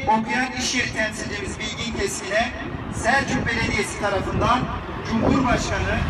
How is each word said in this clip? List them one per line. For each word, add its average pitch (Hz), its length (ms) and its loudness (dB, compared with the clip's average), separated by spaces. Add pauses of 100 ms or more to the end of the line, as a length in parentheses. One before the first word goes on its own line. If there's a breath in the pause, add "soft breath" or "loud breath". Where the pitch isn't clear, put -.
okuyan 233 460 2
iş 247 220 -2
yeri - 180 0
temsilcimiz 214 640 -4
Bilgin - 400 -4
Keskin'e - 540 0 (420)
Selçuk 254 520 2
Belediyesi 226 540 0
tarafından 202 580 2 (500)
Cumhurbaşkanı, 220 880 2 (140)